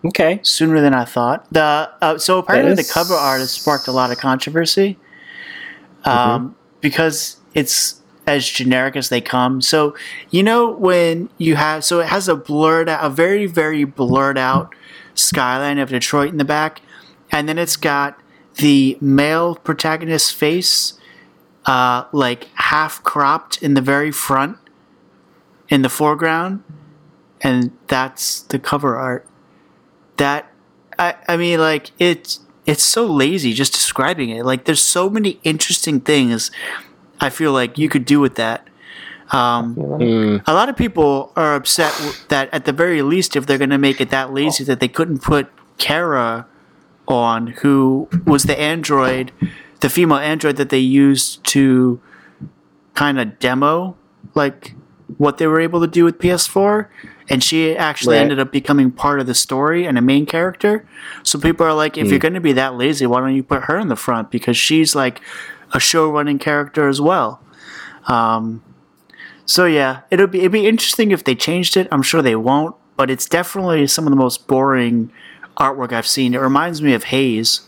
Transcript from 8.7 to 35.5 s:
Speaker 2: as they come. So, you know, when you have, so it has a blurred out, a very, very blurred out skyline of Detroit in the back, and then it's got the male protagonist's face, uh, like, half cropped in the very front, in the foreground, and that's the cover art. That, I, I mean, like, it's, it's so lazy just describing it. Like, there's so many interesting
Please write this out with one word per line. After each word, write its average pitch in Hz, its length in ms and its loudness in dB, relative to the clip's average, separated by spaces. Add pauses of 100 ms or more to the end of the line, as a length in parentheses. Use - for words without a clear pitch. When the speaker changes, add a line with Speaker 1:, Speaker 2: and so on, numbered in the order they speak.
Speaker 2:
as 131 140 -6
they 123 100 0
come. 127 400 0
So, 147 340 0 (360)
you 180 120 2
know, 233 280 2
when 175 680 0
you 160 200 2
have, 151 280 -2
so 175 160 2
it 160 60 -2
has 185 220 -2
a 160 80 2
blurred 156 520 0
out, 156 160 -2
a 147 60 0
very, 185 360 2
very 156 380 0
blurred 135 540 0
out 131 360 0 (400)
skyline 139 640 -2
of 135 120 -4
Detroit 139 400 0
in 160 80 -8
the 143 60 0
back, 151 360 -2 (500)
and 151 180 -2
then 156 100 -4
it's 170 180 -2
got 143 420 -2 (380)
the 139 440 4
male 151 560 2
protagonist's 160 720 -2
face, - 640 0 (720)
uh, 127 460 2
like, 123 420 -2
half - 480 -2
cropped 147 600 -2
in 139 120 2
the 135 80 4
very 143 300 0
front, 139 440 -2 (1120)
in 139 140 2
the 131 80 0
foreground, 165 720 -2 (800)
and 123 340 0 (120)
that's 131 540 -4
the - 160 -6
cover 139 380 -2
art. 127 300 -6 (920)
That, 143 340 -2 (460)
I, 175 160 0 (120)
I 170 120 0
mean, 170 200 0
like, 156 400 -2
it's, 175 420 -2 (260)
it's 147 180 0
so 233 220 0
lazy 143 480 0
just 135 180 -2
describing 139 560 -2
it. 113 160 -8
Like, 127 220 -2
there's 156 160 0
so 185 260 0
many 208 340 -2
interesting 156 580 -2